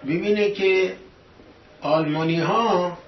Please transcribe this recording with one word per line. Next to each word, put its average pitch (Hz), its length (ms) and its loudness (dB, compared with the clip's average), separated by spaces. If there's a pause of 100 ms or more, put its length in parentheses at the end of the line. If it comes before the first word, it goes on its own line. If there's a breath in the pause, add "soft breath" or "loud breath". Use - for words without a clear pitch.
می‌بینه 202 480 0
که 190 440 0 (840)
آلمانی 160 580 0
ها 190 580 0 (100)